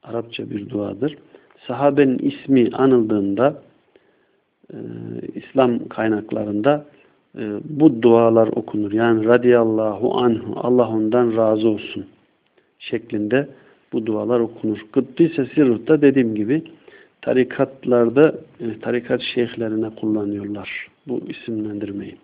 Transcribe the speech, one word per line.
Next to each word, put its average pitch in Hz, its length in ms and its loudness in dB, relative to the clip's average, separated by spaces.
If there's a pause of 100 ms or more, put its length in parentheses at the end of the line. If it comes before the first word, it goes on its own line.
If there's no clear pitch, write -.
Arapça 113 480 -10
bir 104 200 -10
duadır. 104 460 -6 (500)
Sahabenin 139 520 2
ismi 135 540 2
anıldığında, 113 880 2 (1080)
e, - 40 -14 (580)
İslam 123 540 0
kaynaklarında, 110 960 -2 (540)
e, 117 40 -10 (220)
bu 135 380 2
dualar 113 460 6
okunur. 104 440 -4
Yani 113 340 2
radiyallahu 113 920 2
anhu, 120 380 0
Allah 123 320 2
ondan 110 480 0
razı 110 320 2
olsun - 380 -6 (720)
şeklinde 117 680 -4 (440)
bu 117 140 -4
dualar 110 340 0
okunur. 110 380 -4 (140)
Kıddise 139 600 0
sirruh 123 320 2
da 151 160 4
dediğim 135 320 4
gibi 113 280 -2 (600)
tarikatlarda, 123 1120 2 (260)
e, 113 200 -8
tarikat 120 400 -2 (140)
şeyhlerine 110 560 -4
kullanıyorlar 104 1000 -6 (200)
bu 123 200 -4
isimlendirmeyi. 104 960 -8